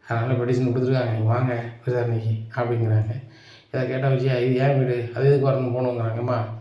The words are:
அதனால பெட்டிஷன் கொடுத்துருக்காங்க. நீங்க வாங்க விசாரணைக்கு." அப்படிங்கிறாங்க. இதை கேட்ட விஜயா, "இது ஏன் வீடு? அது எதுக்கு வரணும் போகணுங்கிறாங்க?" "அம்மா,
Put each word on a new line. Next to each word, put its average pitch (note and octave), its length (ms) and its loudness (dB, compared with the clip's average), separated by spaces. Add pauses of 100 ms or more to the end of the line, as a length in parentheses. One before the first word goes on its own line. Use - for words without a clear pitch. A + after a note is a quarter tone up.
அதனால A#2 280 -2
பெட்டிஷன் B2 360 2
கொடுத்துருக்காங்க. B2+ 420 0
நீங்க A2 180 0
வாங்க B2 240 2 (280)
விசாரணைக்கு." A#2 540 -2 (200)
அப்படிங்கிறாங்க. A2+ 580 0 (540)
இதை B2+ 200 -4
கேட்ட C3 220 -2
விஜயா, C3 280 2
"இது B2 200 2
ஏன் C#3 220 2
வீடு? B2 340 0
அது C3+ 140 0
எதுக்கு C#3 220 4
வரணும் B2 260 0
போகணுங்கிறாங்க?" A#2+ 440 -2
"அம்மா, A2 200 -2 (220)